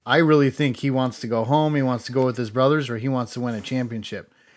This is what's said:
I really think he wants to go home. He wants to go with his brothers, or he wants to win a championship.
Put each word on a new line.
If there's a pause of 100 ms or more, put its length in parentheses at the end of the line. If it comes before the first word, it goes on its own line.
I
really
think
he
wants
to
go
home.
He
wants
to
go
with
his
brothers,
or
he
wants
to
win
a
championship. (240)